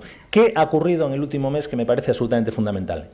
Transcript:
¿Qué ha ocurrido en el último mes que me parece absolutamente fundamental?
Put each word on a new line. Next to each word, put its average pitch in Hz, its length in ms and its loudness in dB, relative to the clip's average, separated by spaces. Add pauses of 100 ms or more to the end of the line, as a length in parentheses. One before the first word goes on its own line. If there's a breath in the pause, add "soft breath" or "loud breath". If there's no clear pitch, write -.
(300 loud breath)
¿Qué 220 260 4
ha 156 80 4
ocurrido 160 420 2
en 135 80 -2
el 139 60 -4
último 139 320 -2
mes 147 160 -2
que - 80 -8
me 120 100 -2
parece 123 260 0
absolutamente 117 400 0
fundamental? 92 640 -4